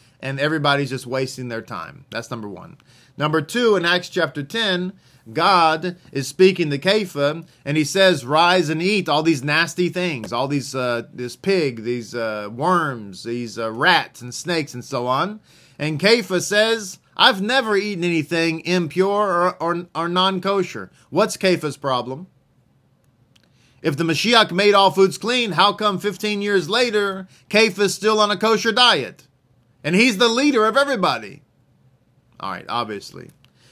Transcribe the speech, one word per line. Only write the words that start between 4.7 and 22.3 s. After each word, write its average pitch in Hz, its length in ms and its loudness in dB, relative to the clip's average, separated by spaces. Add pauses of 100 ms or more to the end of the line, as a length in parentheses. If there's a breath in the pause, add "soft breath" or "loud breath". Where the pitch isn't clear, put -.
God 170 640 2 (140 soft breath)
is 139 160 -6
speaking 185 440 4
to 139 80 -2
Kepha, 165 680 0 (180 soft breath)
and 147 120 -2
he 156 80 2
says, 185 400 2
"Rise 165 440 4
and 160 140 -4
eat 190 260 0
all 156 140 2
these 156 220 2
nasty 165 440 0
things, 160 440 -6
all 123 160 -2
these, 139 260 -4
uh, 123 280 -2 (100)
this 120 240 -10
pig, 143 480 -2
these, 117 300 -6
uh, 107 360 -4
worms, 127 720 -2
these, 117 340 -8
uh, 113 120 -4
rats 139 520 0
and 120 120 -14
snakes 160 400 -6
and 123 100 -12
so 123 220 -6
on." 170 340 -2 (380 soft breath)
And 151 220 -6
Kepha 190 400 2
says, 208 580 -2 (180)
"I've 202 260 4
never 220 340 0
eaten 196 260 -2
anything 165 640 0
impure 180 440 0
or, 185 540 0
or, 170 320 -2
or 165 140 -4
non-kosher." 185 800 -2 (200 soft breath)
What's 190 260 0
Kepha's 156 400 0
problem? 131 520 -4 (1500 soft breath)